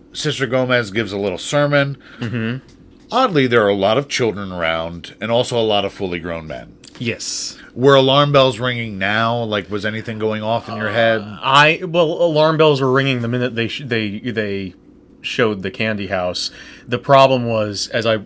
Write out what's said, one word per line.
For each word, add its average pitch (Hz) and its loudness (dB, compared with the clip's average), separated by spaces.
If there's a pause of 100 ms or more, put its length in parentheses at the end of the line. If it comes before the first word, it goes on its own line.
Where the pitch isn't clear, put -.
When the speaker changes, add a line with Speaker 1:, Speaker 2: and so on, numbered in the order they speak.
(140)
Speaker 1:
Sister 139 -4
Gomez 123 0
gives 101 -2
a 101 -4
little 98 -2
sermon. 143 0 (220)
Speaker 2:
Mm-hmm. 120 -4 (540)
Speaker 1:
Oddly, 196 2
there 117 4
are 101 4
a 101 4
lot 101 2
of 143 -2
children 101 -4
around 82 -4
and 107 -6
also 123 0
a 117 0
lot 104 2
of 98 -4
fully 90 -6
grown 82 -8
men. 62 -12 (200)
Speaker 2:
Yes. - -6 (160)
Speaker 1:
Were 135 6
alarm 139 4
bells 131 4
ringing 117 -6
now? 113 0
Like, 104 -4
was 101 -4
anything 110 -6
going 107 -2
off 113 -2
in 113 -8
your 107 -4
head? 113 2
Speaker 2:
Uh, 104 -12
I, 147 4
well, 170 2
alarm 160 2
bells 151 4
were 131 2
ringing 135 2
the 117 -2
minute 123 -2
they 113 -2
sh-, - -8
they, 107 -2
they 101 -6 (460)
showed 107 -2
the 95 -4
candy 107 -4
house. 90 -4 (360)
The 123 -2
problem 135 4
was, 107 -2
as 117 -2
I, 113 2